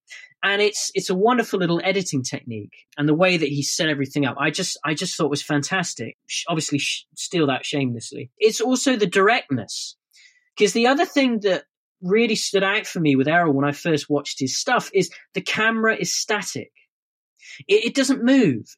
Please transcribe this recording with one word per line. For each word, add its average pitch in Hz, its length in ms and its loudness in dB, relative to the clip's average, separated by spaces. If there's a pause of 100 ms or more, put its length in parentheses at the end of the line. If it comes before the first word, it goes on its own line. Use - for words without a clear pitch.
(420)
And 202 200 2
it's, - 320 0
it's 190 160 -4
a 185 40 2
wonderful 220 440 2
little 170 260 0
editing 185 380 -2
technique, 113 500 -10 (240)
and 147 100 0
the 151 80 4
way 180 220 4
that 151 140 0
he 143 120 -2
set 156 280 -2
everything 139 340 -2
up, 120 160 -2
I 151 100 0
just, - 320 -6
I 156 120 -2
just 180 200 -6
thought 156 140 0
was 143 140 -2
fantastic. 147 720 -4 (100)
Sh-, - 220 -8
obviously, 151 300 -2
sh-, - 260 -6 (120)
steal 160 320 -2
that 127 180 -4
shamelessly. 127 720 -6
It's 220 240 2
also 254 340 2
the 208 100 2
directness, 190 880 0 (640)
'cause 208 140 4
the 233 140 2
other 277 180 4
thing 247 360 0
that 185 240 0 (360)
really 214 340 2
stood 190 300 0
out 196 220 0
for - 120 -6
me 147 160 4
with 135 140 2
Errol 165 240 4
when 139 160 2
I 143 40 0
first 151 360 -2
watched - 320 -2
his 131 180 -2
stuff - 360 0
is 185 160 2 (240)
the 185 80 -4
camera 220 520 0
is - 200 -4
static. - 580 -6 (960)
It, 220 180 4
it - 80 -2
doesn't 262 300 0
move. 233 420 4 (100)